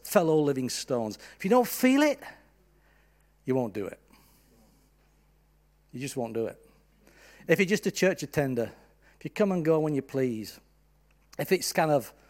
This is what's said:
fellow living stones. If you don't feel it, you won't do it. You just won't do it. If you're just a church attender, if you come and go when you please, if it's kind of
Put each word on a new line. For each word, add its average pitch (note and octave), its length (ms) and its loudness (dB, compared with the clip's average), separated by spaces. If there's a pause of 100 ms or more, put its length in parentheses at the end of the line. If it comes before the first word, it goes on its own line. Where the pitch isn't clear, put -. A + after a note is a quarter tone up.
fellow D#3+ 360 2
living C3 300 0
stones. A2+ 480 -4 (200)
If - 80 -12
you F#3+ 40 -2
don't A#3+ 180 4
feel C4 340 2
it, D4 180 2 (1300)
you B2+ 100 0
won't A#2+ 180 -4
do G2+ 120 -6
it. - 140 -12 (1900)
You B2 60 -12
just C3+ 180 -8
won't A#2 160 -6
do A2+ 140 -2
it. - 120 -12 (880)
If D#3+ 120 6
you're F#3+ 80 2
just G3+ 180 0
a G3 60 0
church F#3 320 0
attender, C3 480 -2 (480)
if - 40 -20
you - 60 -10
come G3+ 220 0
and F3 120 0
go D#3+ 160 4
when D#3 140 0
you C3+ 80 0
please, B2 580 -4 (800)
if C#3+ 140 -4
it's F3+ 200 0
kind D#3+ 200 2
of C3+ 200 0 (180)